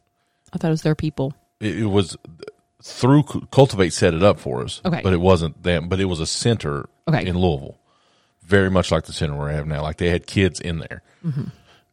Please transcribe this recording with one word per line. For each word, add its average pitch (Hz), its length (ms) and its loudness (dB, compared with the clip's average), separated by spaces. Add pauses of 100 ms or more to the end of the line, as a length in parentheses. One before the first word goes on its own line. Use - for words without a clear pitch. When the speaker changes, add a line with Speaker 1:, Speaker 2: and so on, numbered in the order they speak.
(540)
Speaker 1:
I 180 40 -8
thought 170 100 -2
it 160 40 2
was 160 100 -2
their 156 140 2
people. 139 380 -6 (260)
Speaker 2:
It, 101 200 -4
it 113 60 0
was 98 320 0 (680)
through 139 400 4
Cu-, - 280 -8
Cultivate 98 420 4
set 90 200 2
it 82 100 2
up 95 160 4
for 64 240 -6
us. - 220 -12
Speaker 1:
Okay. 165 180 -2
Speaker 2:
But 95 100 2
it 87 80 2
wasn't 92 420 2
them. 87 260 0
But 95 100 -2
it 98 60 0
was 87 140 -4
a 80 80 -2
center 78 640 -4 (180)
Speaker 1:
Okay. 127 200 0
Speaker 2:
in 87 100 -2
Louisville, 80 400 0 (680)
very 95 280 4
much 90 200 2
like 82 140 0
the - 80 -16
center 73 300 -4
we 73 100 -4
have 73 140 -4
now. 76 160 -4
Like, 78 140 -6
they 85 120 0
had 87 160 -2
kids 95 340 0
in 82 200 -6
there. - 220 -14 (240)
Speaker 1:
Mm-hmm. 143 180 -4 (500)